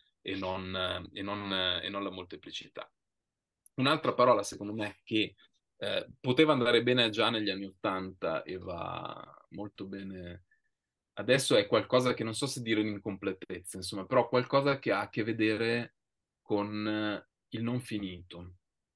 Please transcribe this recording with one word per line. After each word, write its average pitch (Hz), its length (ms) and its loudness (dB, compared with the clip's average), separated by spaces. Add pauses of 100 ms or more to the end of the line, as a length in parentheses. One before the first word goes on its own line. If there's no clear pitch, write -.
(220)
e 95 140 -6
non, 92 380 -4 (400)
e 104 80 -8
non, 101 320 -4
e 90 360 0
non 101 140 -4
la 95 80 -4
molteplicità. 92 800 -12 (840)
Un'altra 139 380 2
parola, 120 300 6
secondo 104 300 -8
me, 107 300 -6
che, 107 320 0 (420)
eh, 101 300 -2 (120)
poteva 151 340 6
andare 120 300 4
bene 123 260 4
già 110 200 2
negli 107 200 0
anni 98 160 -4
ottanta 95 760 -4
e 92 140 -8
va - 920 -8
molto 101 380 -10
bene 95 560 -10 (720)
adesso 127 420 2
è 104 120 4
qualcosa 123 460 4
che - 100 -4
non 113 100 -4
so 139 140 -4
se 123 140 -6
dire 113 200 2
in 107 60 2
incompletezza, 98 920 -6
insomma, 95 280 -8
però 123 240 4
qualcosa 139 500 2
che 117 120 0
ha 98 100 2
a 107 80 -4
che 117 140 -2
vedere 113 720 0 (460)
con, 107 460 -2
eh, 107 400 -2 (220)
il 113 140 -6
non 123 180 -2
finito, 90 720 -10 (400)